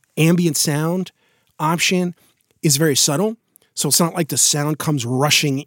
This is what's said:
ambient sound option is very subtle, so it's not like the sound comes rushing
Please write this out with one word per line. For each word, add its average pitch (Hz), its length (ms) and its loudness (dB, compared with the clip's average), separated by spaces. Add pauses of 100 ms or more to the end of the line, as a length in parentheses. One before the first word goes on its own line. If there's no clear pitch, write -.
(160)
ambient 165 400 2
sound 165 540 -2 (480)
option 175 560 0 (480)
is 147 140 2
very 151 200 2
subtle, 190 400 0 (380)
so - 140 -4
it's 135 120 0
not 170 140 0
like 170 140 -2
the 147 100 -6
sound 147 400 0
comes 147 260 -2
rushing 135 640 0